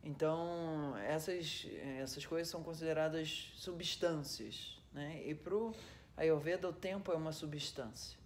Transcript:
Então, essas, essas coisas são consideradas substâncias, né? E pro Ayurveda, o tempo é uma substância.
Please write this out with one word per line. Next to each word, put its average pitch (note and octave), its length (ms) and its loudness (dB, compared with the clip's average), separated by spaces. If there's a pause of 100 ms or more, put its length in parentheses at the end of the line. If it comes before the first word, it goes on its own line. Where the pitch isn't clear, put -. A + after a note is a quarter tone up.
Então, D#3 960 0
essas, D#3 680 0 (320)
essas C3+ 260 -4
coisas E3 240 0
são E3 140 -4
consideradas D#3+ 920 0
substâncias, E3 1200 -2 (120)
né? D3 340 -4
E D3+ 80 0
pro G#3+ 400 0 (420)
Ayurveda, D#3+ 520 6
o E3+ 40 0
tempo F#3+ 400 0
é - 20 6
uma D#3+ 180 2
substância. D3 920 -4